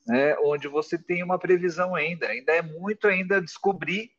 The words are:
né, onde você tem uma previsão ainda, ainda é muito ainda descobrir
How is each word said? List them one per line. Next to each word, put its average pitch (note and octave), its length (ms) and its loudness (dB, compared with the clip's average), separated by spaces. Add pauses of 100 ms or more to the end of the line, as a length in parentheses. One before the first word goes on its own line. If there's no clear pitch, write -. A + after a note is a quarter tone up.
né, C#3 300 4
onde D3 320 0
você D3+ 280 -2
tem F3 240 -4
uma F3+ 160 0
previsão F3+ 560 2
ainda, D#3+ 340 -2
ainda B2 260 0
é E3 80 4
muito E3+ 460 -6
ainda F#3+ 340 2
descobrir F#3 760 -4